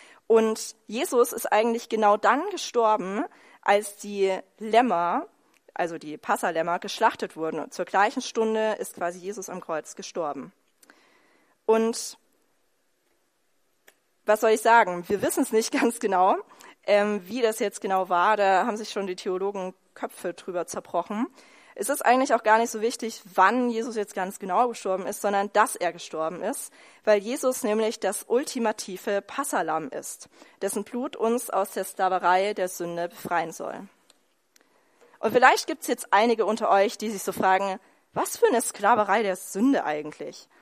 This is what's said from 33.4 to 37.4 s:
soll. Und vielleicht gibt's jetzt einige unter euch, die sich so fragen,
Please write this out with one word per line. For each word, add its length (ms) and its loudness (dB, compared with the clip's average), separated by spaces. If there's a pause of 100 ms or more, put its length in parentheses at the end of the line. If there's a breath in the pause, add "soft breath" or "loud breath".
soll. 380 -12 (1300 soft breath)
Und 140 -2
vielleicht 340 6
gibt's 200 -8
jetzt 260 -2
einige 320 4
unter 240 0
euch, 280 4
die 120 -6
sich 140 -6
so 100 -6
fragen, 440 0 (360 soft breath)